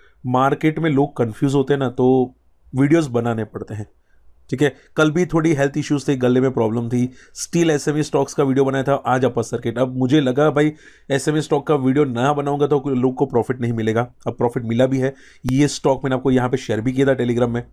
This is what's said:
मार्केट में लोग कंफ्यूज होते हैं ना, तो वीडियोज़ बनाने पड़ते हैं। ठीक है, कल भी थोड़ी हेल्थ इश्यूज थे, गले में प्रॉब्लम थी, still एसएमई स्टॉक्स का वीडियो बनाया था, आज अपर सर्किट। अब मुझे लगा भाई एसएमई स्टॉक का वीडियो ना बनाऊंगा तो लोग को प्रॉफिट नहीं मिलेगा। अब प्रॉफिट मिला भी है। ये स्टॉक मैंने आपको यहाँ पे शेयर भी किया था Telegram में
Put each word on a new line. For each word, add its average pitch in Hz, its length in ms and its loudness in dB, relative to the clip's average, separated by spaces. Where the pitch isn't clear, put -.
मार्केट 139 540 0
में 160 100 0
लोग 143 280 0
कंफ्यूज 135 360 -2
होते 139 200 2
हैं 139 60 0
ना, 131 100 0
तो 127 460 2
वीडियोज़ 143 340 2
बनाने 117 340 -2
पड़ते 107 300 -10
हैं। 104 140 -10
ठीक 131 120 -4
है, 147 140 2
कल 156 160 2
भी 175 140 0
थोड़ी 156 280 0
हेल्थ 139 240 0
इश्यूज 143 300 -2
थे, 147 80 0
गले 123 260 2
में 131 100 2
प्रॉब्लम 117 380 -2
थी, 123 200 0
still 170 260 0
एसएमई 147 340 0
स्टॉक्स 143 300 -2
का 147 100 0
वीडियो 135 220 2
बनाया 135 180 -2
था, 139 100 0
आज 127 320 0
अपर 120 180 -2
सर्किट। 120 340 -6
अब 127 200 -2
मुझे 127 240 2
लगा 135 280 2
भाई 151 240 0
एसएमई 151 300 0
स्टॉक 151 260 -2
का 156 80 2
वीडियो 135 300 2
ना 127 280 0
बनाऊंगा 143 340 -2
तो 139 220 0
लोग 131 260 0
को 143 100 0
प्रॉफिट 123 360 -2
नहीं 120 120 -2
मिलेगा। 113 380 -2
अब 131 60 -4
प्रॉफिट 120 300 -2
मिला 117 220 2
भी 131 120 0
है। 131 160 0
ये 143 160 4
स्टॉक 135 360 -2
मैंने 131 120 0
आपको 131 160 0
यहाँ 123 180 2
पे 127 80 0
शेयर 110 240 -4
भी 127 120 -2
किया 135 120 2
था 131 120 2
Telegram 120 320 0
में 120 240 -4